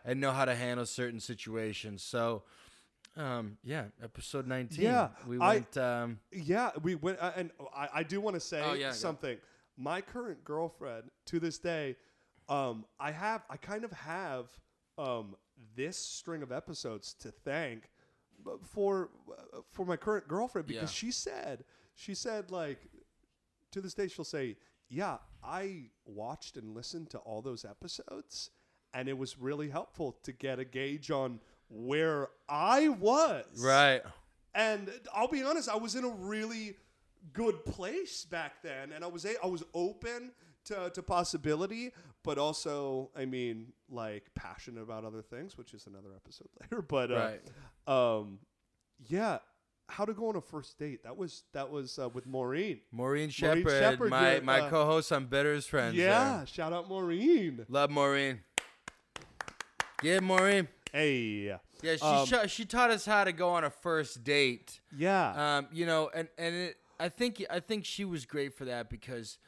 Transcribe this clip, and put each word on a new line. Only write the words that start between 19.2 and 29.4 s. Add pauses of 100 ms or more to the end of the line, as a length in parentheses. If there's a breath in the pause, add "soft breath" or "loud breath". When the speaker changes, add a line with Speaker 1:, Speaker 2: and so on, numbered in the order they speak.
Speaker 2:
uh,
for
my
current
girlfriend
because
Speaker 1:
Yeah.
Speaker 2:
she
said, (300 soft breath)
she
said,
like, (840)
to
this
day,
she'll
say, (300 soft breath)
"Yeah, (260)
I (160)
watched
and
listened
to
all
those
episodes, (420)
and
it
was
really